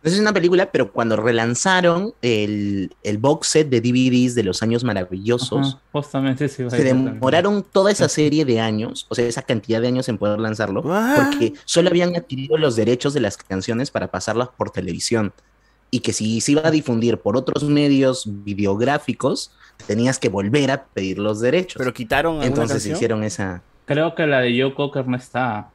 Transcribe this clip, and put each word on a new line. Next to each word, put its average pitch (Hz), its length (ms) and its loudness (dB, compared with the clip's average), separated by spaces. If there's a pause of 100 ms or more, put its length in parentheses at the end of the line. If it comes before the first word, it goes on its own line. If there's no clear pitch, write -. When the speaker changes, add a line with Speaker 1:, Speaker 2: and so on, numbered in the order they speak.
Speaker 1:
no 156 80 0
sé 180 60 2
si 202 60 2
una 214 120 2
película, 185 380 2
pero - 220 0
cuando 113 240 0
relanzaron 170 1040 2
el, 104 840 -2
el 104 140 -4
box 143 300 0
set 156 220 2
de 120 120 2
D 120 100 2
V 127 180 4
Ds 123 260 4
de 117 80 2
Los 113 200 -2
Años 117 220 0
Maravillosos, 113 920 -2
Speaker 2:
Ajá, - 60 -20 (100)
justamente 135 540 -2
eso 135 160 -6
iba 123 80 -4
a - 20 -4
Speaker 1:
se 123 60 -2
Speaker 2:
decir 131 160 4
también. 131 220 0
Speaker 1:
demoraron 170 480 2
toda 196 280 2
esa 202 140 2
Speaker 2:
Ajá. 147 80 0
Speaker 1:
serie 151 320 2
de 113 160 2
años, 110 480 -4
o 113 60 -6
sea, 120 120 2
esa 120 140 -4
cantidad 113 400 -2
de 120 60 0
años 127 200 -2
en 110 100 -2
poder 104 220 -2
lanzarlo, 107 420 -2
Speaker 3:
What? 220 360 0
Speaker 1:
porque 277 360 0 (120)
solo 175 240 4
habían 175 260 2
adquirido 147 420 -4
los 143 200 2
derechos 123 360 2
de 143 60 0
las 104 160 0
canciones 113 560 -4
para 95 160 -4
pasarlas 110 480 -2
por 104 160 -4
televisión. 95 640 -4 (580)
Y 123 100 -2
que 107 120 -4
si 110 260 -2
se 135 120 -2
iba 151 160 2
a - 20 4
difundir 117 480 0
por 104 180 -2
otros 143 280 -2
medios 143 600 2 (500)
videográficos, 131 760 -2 (360)
tenías 117 320 0
que 127 100 0
volver 107 420 0
a 139 120 -4
pedir 95 340 -6
los 104 220 -2
derechos. 156 400 0
Speaker 3:
¿Pero 127 140 -2
quitaron 143 400 -2
alguna 143 140 -2
Speaker 1:
Entonces 117 280 0
Speaker 3:
canción? 104 200 -4
Speaker 1:
hicieron 110 280 -2
esa 95 380 -6 (240)
Speaker 2:
Creo 156 280 0
que 165 140 -2
la 139 140 2
de 123 200 2
Joe 135 140 0
Cocker 139 320 -2
no 127 100 -2
está. 120 580 -6